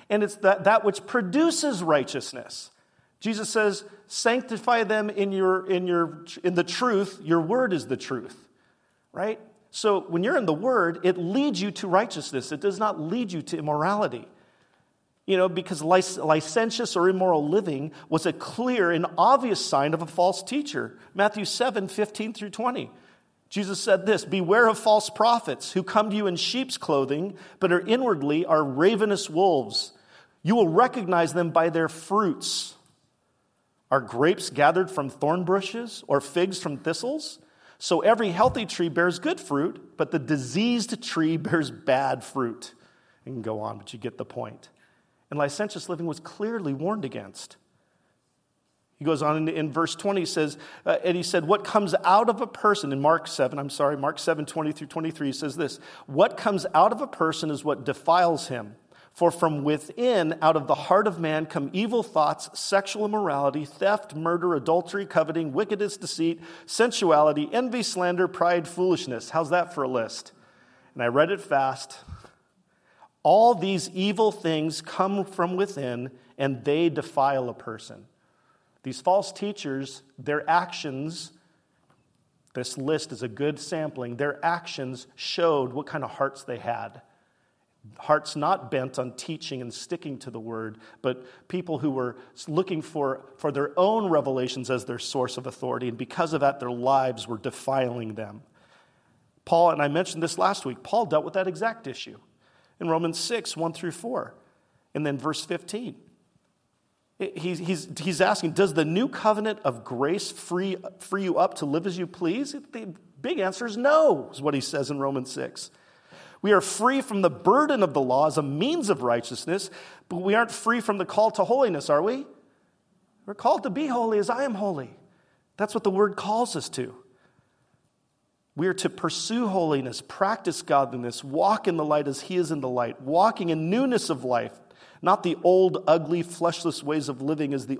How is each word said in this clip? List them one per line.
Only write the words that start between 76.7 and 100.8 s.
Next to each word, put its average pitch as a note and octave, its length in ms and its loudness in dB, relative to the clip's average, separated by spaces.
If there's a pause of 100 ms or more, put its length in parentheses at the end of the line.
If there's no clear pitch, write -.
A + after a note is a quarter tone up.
defile C3+ 600 0
a A2+ 40 -8
person." A2 520 -14 (800)
These C3 180 -10
false F#3+ 300 2
teachers, C#3 720 -8 (160)
their D3 280 -2
actions, D#3+ 840 -2 (1200)
this - 240 -8
list D3 340 -2
is A#2+ 120 -10
a B2+ 40 -6
good C#3+ 300 -4
sampling, D3 600 -8
their C#3+ 280 -4
actions C#3+ 720 -6
showed D3 580 0
what C#3 140 -8
kind D3 160 -6
of A2+ 80 -8
hearts - 320 -4
they A#2+ 160 -8
had. G#2+ 420 -8 (960)
Hearts D3+ 380 0
not D3+ 340 0
bent C3 300 -2
on B2+ 160 -6
teaching D#3 440 -8
and A#2+ 140 -10
sticking D#3+ 460 -10
to - 100 -16
the A#2 100 -12
word, A2 380 -8 (240)
but B2+ 240 -2 (220)
people F3 320 -4
who D3 100 0
were B2+ 260 -4 (320)
looking E3 360 -2
for, C#3 420 -4 (120)
for D3+ 140 -2
their C#3+ 240 -2
own G#3 320 4
revelations C3 640 0
as B2+ 160 -2
their A#2+ 140 -8
source B2+ 380 -4
of B2+ 100 -10
authority, B2 400 -6
and A2+ 100 -6
because D3+ 360 -4
of D3 80 -2
that, C#3 180 2
their B2 100 -6
lives B2 580 0
were A#2 120 -6
defiling B2 720 -4
them. G#2 300 -12 (1040)
Paul, E3+ 260 6
and D#3 100 -2
I D3 60 4
mentioned D#3+ 340 -2
this E3 160 -2
last F#3 260 0
week, B2+ 200 -8